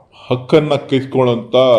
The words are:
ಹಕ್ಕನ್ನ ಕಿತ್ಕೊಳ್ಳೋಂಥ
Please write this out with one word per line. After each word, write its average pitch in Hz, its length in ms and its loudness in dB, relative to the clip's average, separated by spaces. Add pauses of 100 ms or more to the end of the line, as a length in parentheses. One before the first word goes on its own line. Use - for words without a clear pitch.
(260)
ಹಕ್ಕನ್ನ 143 480 -2
ಕಿತ್ಕೊಳ್ಳೋಂಥ 127 800 -2 (240)